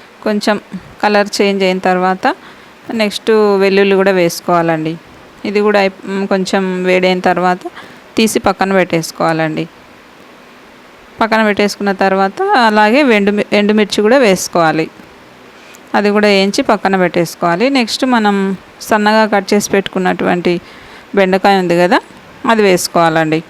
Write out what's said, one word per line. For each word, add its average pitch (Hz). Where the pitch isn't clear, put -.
కొంచెం 208
కలర్ 208
చేంజ్ 196
అయిన 185
తర్వాత 185
నెక్స్ట్ 220
వెల్లుల్లి 196
కూడా 190
వేసుకోవాలండి. 165
ఇది 208
కూడా 208
అయి-, 190
మ్, 196
కొంచెం 190
వేడైన 185
తర్వాత 180
తీసి 220
పక్కన 196
పెట్టేసుకోవాలండి. 165
పక్కన 220
పెట్టేసుకున్న 202
తర్వాత 196
అలాగే 233
వెండుమి-, 208
ఎండుమిర్చి 208
కూడా 214
వేసుకోవాలి. 170
అది 208
కూడా 208
వేయించి 202
పక్కన 196
పెట్టేసుకోవాలి. 175
నెక్స్ట్ 269
మనం 202
సన్నగా 220
కట్ 202
చేసి 208
పెట్టుకున్నటువంటి 180
బెండకాయ 190
ఉంది 170
కదా, 180
అది 226
వేసుకోవాలండి. 165